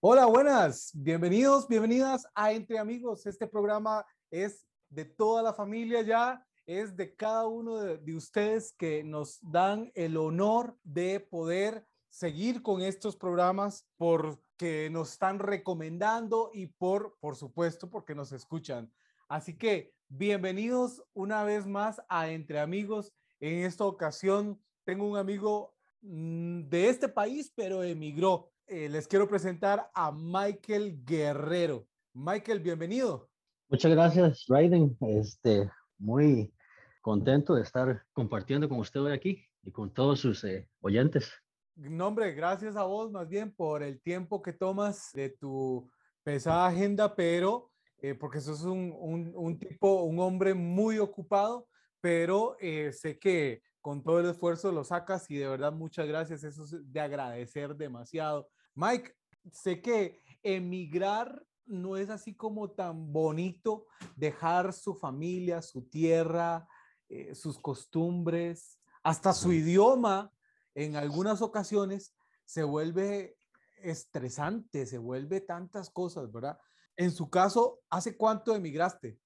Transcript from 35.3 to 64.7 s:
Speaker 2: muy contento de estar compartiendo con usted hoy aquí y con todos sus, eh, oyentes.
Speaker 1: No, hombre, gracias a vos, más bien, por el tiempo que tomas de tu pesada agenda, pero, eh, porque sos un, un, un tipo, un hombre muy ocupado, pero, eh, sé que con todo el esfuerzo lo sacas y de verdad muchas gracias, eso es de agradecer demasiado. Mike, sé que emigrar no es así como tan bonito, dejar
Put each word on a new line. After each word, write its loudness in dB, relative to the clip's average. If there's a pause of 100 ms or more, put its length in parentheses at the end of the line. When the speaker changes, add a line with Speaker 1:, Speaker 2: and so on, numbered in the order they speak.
Speaker 2:
muy 4 (480)
contento 4
de 4
estar -2
compartiendo -2
con -2
usted -4
hoy 0
aquí -4 (200)
y -14
con -8
todos 2
sus, 0
eh, -6 (100)
oyentes. 2 (440)
Speaker 1:
No, -6
hombre, 0
gracias -4
a -2
vos, -4
más -8
bien, -6
por -4
el -8
tiempo -6
que -8
tomas -4
de -6
tu -6 (320)
pesada 2
agenda, 2
pero, 0 (260)
eh, -6
porque -8
sos -8
un, -4
un, -6
un -4
tipo, 2
un 0
hombre 2
muy 2
ocupado, 0 (340)
pero, 2
eh, -4
sé -8
que 0 (220)
con -8
todo 4
el 2
esfuerzo -2
lo -2
sacas -4
y -6
de -4
verdad -2
muchas -6
gracias, -6
eso -14
es -16
de -4
agradecer -6
demasiado. -8 (260)
Mike, -2 (380)
sé -6
que -2 (200)
emigrar -4 (220)
no -8
es -4
así -12
como -6
tan -8
bonito, 0 (300)
dejar 0